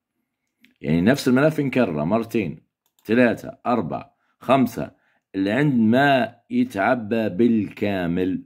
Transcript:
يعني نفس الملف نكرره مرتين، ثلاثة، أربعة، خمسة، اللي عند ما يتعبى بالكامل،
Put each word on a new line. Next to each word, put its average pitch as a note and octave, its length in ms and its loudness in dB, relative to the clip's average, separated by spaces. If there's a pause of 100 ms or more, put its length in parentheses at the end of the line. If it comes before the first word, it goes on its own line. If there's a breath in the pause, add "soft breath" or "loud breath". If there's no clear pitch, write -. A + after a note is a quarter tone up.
(800)
يعني D#2+ 200 0
نفس B2+ 280 2
الملف D3 320 4
نكرره A2+ 440 -2
مرتين، G#2+ 560 -2 (440)
ثلاثة، A#2 640 0
أربعة، A2 500 -4 (220)
خمسة، B2 520 0 (440)
اللي G2 160 -2
عند C#3 240 0
ما A#2+ 640 2 (140)
يتعبى A2+ 760 -2
بالكامل، F#2 1160 -2